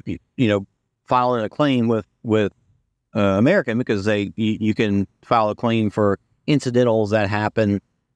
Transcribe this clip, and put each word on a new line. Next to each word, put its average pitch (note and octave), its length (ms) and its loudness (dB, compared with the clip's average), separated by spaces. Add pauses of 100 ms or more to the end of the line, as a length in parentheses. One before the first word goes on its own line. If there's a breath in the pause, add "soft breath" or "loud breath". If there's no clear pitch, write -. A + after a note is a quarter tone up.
(380)
you B2 100 2
know, G2+ 200 0 (380)
filing B2 380 0
a G2+ 60 -6
claim C3 380 0
with, A2+ 180 0 (180)
with, G#2+ 300 0 (640)
uh, A2 40 -2
American A2+ 580 2
because A2 280 -2
they, G#2 300 0
you, G#2+ 240 -2
you G#2+ 160 0
can G2+ 320 0 (160)
file A2 260 0
a G2+ 60 -4
claim A2+ 340 -2
for G2+ 300 0 (260)
incidentals A#2+ 640 0
that G#2 180 0
happen, G#2 540 -2 (340)